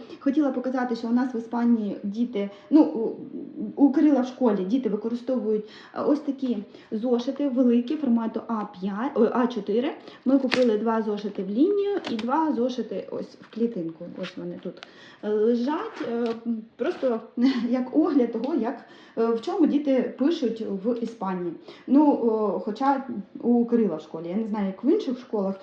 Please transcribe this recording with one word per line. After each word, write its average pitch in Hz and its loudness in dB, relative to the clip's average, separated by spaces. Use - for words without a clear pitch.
Хотіла 277 2
показати, 247 -2
що 233 -6
у 226 0
нас 247 2
в - 0
Іспанії 233 0
діти, 208 -2
ну, 294 8
у, 226 0
у 269 6
Кирила 285 6
в 247 -2
школі 202 0
діти 226 0
використовують, 214 -2
е, - -6
ось 294 2
такі 254 -4
зошити 247 0
великі, 240 2
формату 233 0
А 214 -4
п'ять, 208 -4
ой, 233 4
А 247 2
чотири. 226 -2
Ми 262 4
купили 247 2
два 220 0
зошити 208 -4
в 185 -6
лінію 403 2
і 226 -4
два 269 0
зошити 226 -4
ось - -10
в - -20
клітинку. 185 -4
Ось - -10
вони 175 -10
тут, 180 -8
е, 208 -4
лежать. 240 0
Е, 233 -2
просто 254 -2
<laughs> 240 0
як 254 0
огляд 285 2
того, 262 -2
як, 240 -2
е, 226 2
в 226 0
чому 349 2
діти 262 2
пишуть 254 0
в 233 0
Іспанії. 185 -6
Ну, 285 6
о, 214 2
хоча 262 0
у 240 4
Кирила 226 2
в 151 -8
школі. 165 -12
Я 180 -6
не 220 -2
знаю, 208 -2
як 190 -6
в 233 2
інших 285 0
школах, 196 -4